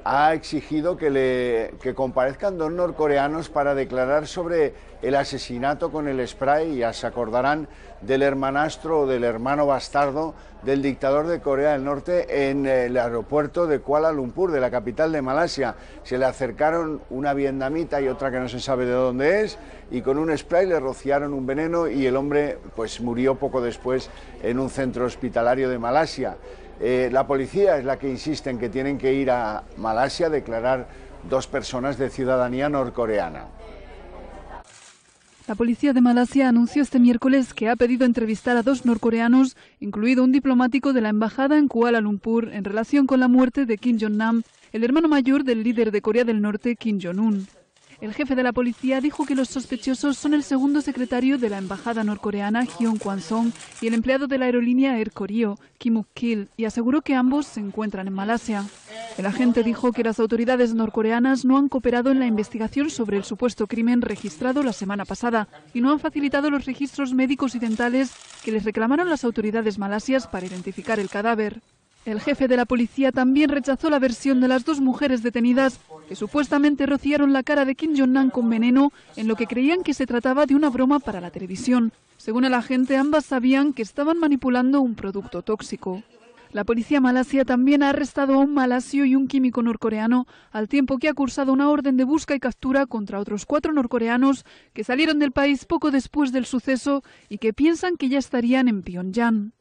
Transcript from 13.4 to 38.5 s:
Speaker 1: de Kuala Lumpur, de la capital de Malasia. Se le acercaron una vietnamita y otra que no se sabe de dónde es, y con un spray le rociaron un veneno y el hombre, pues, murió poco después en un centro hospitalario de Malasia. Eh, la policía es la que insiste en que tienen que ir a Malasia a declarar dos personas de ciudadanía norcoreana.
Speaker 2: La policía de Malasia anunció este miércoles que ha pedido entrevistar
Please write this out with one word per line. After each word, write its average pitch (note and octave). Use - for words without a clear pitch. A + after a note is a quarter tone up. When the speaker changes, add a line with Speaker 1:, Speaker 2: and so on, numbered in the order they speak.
Speaker 1:
de C#3+
Kuala D3+
Lumpur, C#3+
de C#3
la B2
capital B2
de D3+
Malasia. C3+
Se B2+
le C3
acercaron D3
una C#3
vietnamita C#3
y C#3
otra C3
que B2+
no B2+
se A#2+
sabe B2+
de B2
dónde C3
es, G#3+
y B2
con C3
un D#3+
spray F3
le E3+
rociaron C#3
un C3
veneno D#3+
y C3+
el B2+
hombre, C#3+
pues, A2
murió B2
poco C3
después B2
en A#2+
un C3+
centro B2
hospitalario B2
de B2
Malasia. B2
Eh, B2+
la C3
policía C#3+
es B2+
la C3+
que C#3
insiste C3+
en B2
que A#2
tienen C3
que C3
ir C#3
a A2+
Malasia A#2+
a -
declarar B2
dos C3
personas C3
de B2+
ciudadanía B2+
norcoreana. A2
Speaker 2:
La G#3+
policía A#3+
de B3
Malasia B3
anunció A#3+
este B3+
miércoles B3
que A3
ha A#3+
pedido B3
entrevistar A#3+